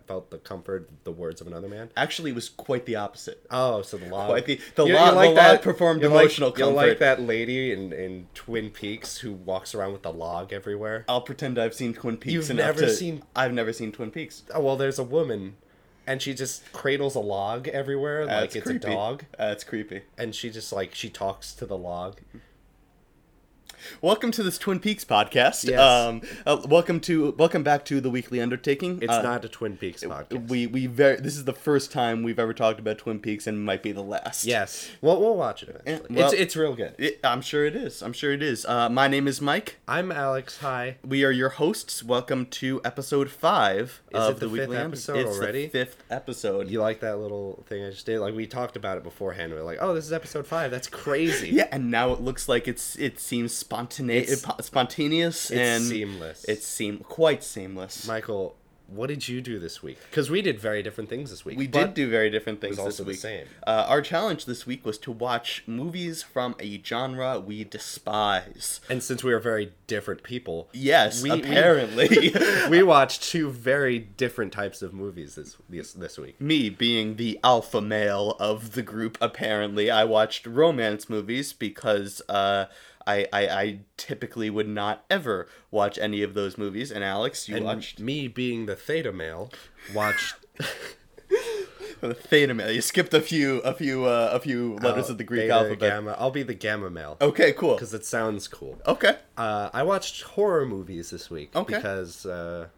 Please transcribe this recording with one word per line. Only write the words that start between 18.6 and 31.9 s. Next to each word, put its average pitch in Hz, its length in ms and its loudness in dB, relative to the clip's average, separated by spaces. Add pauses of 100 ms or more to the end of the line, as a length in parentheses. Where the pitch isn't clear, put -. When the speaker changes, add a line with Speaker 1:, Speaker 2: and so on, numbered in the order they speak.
Speaker 2:
creepy. 247 220 -4
Speaker 1:
a 101 60 -2
dog. 117 300 -4 (140)
Speaker 2:
That's 107 260 -2
creepy. 104 380 -8 (160)
Speaker 1:
And 113 160 -6
she 120 160 -8
just, 107 200 -12
like, 98 240 -4
she - 140 -8
talks - 460 -6
to - 100 -10
the 95 140 -6
log. 87 420 -8 (1800)
Speaker 2:
Welcome 214 320 2
to 214 120 -2
this 175 140 -2
Twin 95 200 -2
Peaks 107 260 -2
podcast. 120 640 4
Speaker 1:
Yes. 127 120 4
Speaker 2:
Um, 120 420 8 (240)
uh, 147 220 2
welcome 170 320 6
to, 156 320 2
welcome 160 320 4
back 147 220 4
to 139 140 2
the 131 100 0
Weekly 123 300 -2
Undertaking. 139 600 0
Speaker 1:
It's 117 100 0
Speaker 2:
Uh, 117 100 4
Speaker 1:
not 120 220 -2
a 113 40 -12
Twin 104 280 -6
Peaks 90 280 -8
podcast. 92 440 -8
Speaker 2:
we, 120 200 0
we 127 180 -2
ver-, 131 300 6
this 139 200 -6
is 139 100 -6
the 131 60 -2
first 139 380 2